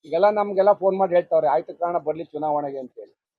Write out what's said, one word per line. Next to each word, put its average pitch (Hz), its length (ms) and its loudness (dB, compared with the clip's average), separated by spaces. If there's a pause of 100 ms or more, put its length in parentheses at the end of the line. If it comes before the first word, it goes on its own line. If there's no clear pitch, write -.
ಈಗೆಲ್ಲ 165 240 2
ನಮ್ಗೆಲ್ಲ 202 440 2
ಫೋನ್ 190 240 0
ಮಾಡಿ 185 180 0
ಹೇಳ್ತಾವ್ರೆ, 165 320 2
"ಆಯ್ತು 156 320 -2
ಕಾರಣ 175 180 -2
ಬರ್ಲಿ 156 260 -4
ಚುನಾವಣೆಗೆ" 147 560 -6
ಅಂತೇಳಿ. 123 380 -18 (220)